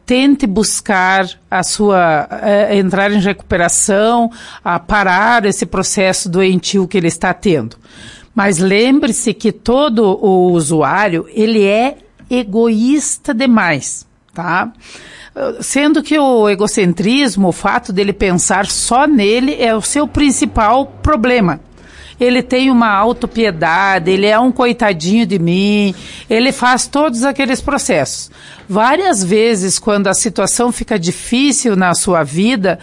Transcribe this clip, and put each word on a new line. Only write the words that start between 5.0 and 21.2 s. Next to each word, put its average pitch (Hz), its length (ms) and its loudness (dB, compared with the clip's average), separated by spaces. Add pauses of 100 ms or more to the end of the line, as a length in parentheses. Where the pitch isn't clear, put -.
esse 196 180 -2
processo 190 640 -2
doentio 185 600 0
que 202 100 -2
ele 170 100 0
está 180 280 -2
tendo. 139 400 -2 (580)
Mas 202 240 0
lembre-se 226 720 2
que 208 200 -2
todo 240 520 0
o 190 500 2
usuário, 165 800 0
ele 220 320 2
é 220 340 0 (300)
egoísta 233 1040 0
demais, 220 760 0 (260)
tá? 185 400 -4 (600)
Ah, - 260 -4
sendo 302 400 0
que 302 160 -2
o 247 320 2
egocentrismo, 196 1000 0
o - 20 2
fato 220 420 -4
dele 202 180 0
pensar 190 540 0
só 254 400 0
nele, 254 560 2
é 226 140 0
o 220 60 -2
seu 285 260 -2
principal 269 800 0 (160)
problema. 226 560 0 (600)